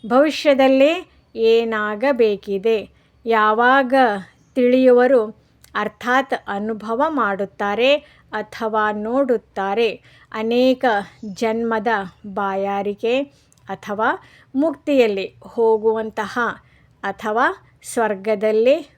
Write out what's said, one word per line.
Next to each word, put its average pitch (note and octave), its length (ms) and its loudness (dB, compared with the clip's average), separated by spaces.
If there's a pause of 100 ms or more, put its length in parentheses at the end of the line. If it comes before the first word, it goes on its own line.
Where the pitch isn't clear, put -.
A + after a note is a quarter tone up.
ಭವಿಷ್ಯದಲ್ಲಿ C#4 1000 4 (260)
ಏನಾಗಬೇಕಿದೆ." A3+ 1500 0 (380)
ಯಾವಾಗ A#3 680 2 (600)
ತಿಳಿಯುವರು B3 960 4 (260)
ಅರ್ಥಾತ್ B3 600 -2 (140)
ಅನುಭವ G#3+ 600 -6
ಮಾಡುತ್ತಾರೆ G#3+ 1080 -2 (140)
ಅಥವಾ G#3+ 600 -4
ನೋಡುತ್ತಾರೆ, G#3+ 1080 -4 (300)
ಅನೇಕ B3 520 0 (400)
ಜನ್ಮದ A3 640 -4 (400)
ಬಾಯಾರಿಕೆ G3+ 960 -4 (460)
ಅಥವಾ G#3+ 540 -4 (320)
ಮುಕ್ತಿಯಲ್ಲಿ C4 840 0
ಹೋಗುವಂತಹ A3 1000 -2 (640)
ಅಥವಾ G#3+ 420 -2 (380)
ಸ್ವರ್ಗದಲ್ಲಿ A3 1160 0